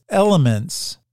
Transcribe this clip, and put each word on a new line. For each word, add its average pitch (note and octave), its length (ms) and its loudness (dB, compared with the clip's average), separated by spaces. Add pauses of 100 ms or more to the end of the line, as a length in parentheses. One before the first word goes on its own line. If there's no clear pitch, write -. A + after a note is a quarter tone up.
elements D#3 880 0 (160)